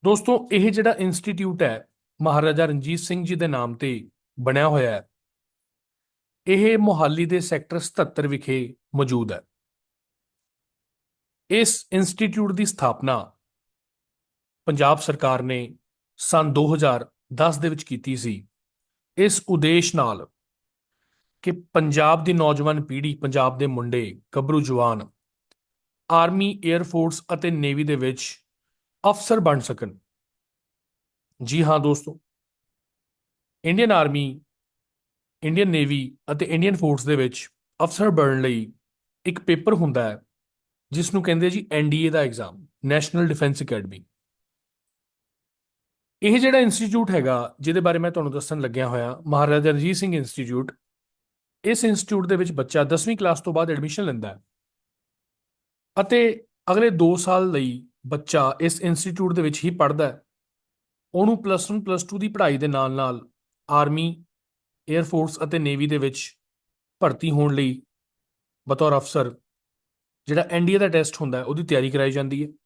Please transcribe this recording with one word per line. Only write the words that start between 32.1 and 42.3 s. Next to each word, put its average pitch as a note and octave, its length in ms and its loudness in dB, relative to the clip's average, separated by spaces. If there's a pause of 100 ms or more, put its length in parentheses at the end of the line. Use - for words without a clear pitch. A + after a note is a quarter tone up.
ਇੰਡੀਅਨ G#3 280 2
ਆਰਮੀ, C#3+ 480 2 (1040)
ਇੰਡੀਅਨ E3+ 260 2
ਨੇਵੀ C#3+ 480 0 (160)
ਅਤੇ D3 140 -2
ਇੰਡੀਅਨ E3+ 300 2
ਫੋਰਸ D3 300 0
ਦੇ D3+ 100 2
ਵਿੱਚ B2+ 320 -2 (320)
ਅਫਸਰ F#3+ 300 2
ਬਣਨ C#3 300 2
ਲਈ A#2 320 -2 (540)
ਇੱਕ F3 140 -6
ਪੇਪਰ E3+ 340 2
ਹੁੰਦਾ C3 360 0
ਹੈ, G#2+ 100 -12 (720)
ਜਿਸ E3 220 -4
ਨੂੰ F#3+ 80 0
ਕਹਿੰਦੇ E3+ 240 2
ਆ F3+ 40 2
ਜੀ F#3+ 220 -6
ਐਨ D3+ 180 2
ਡੀ D#3 140 0
ਏ D#3+ 60 2
ਦਾ D#3 100 2
ਐਗਜ਼ਾਮ, A2+ 460 -6 (180)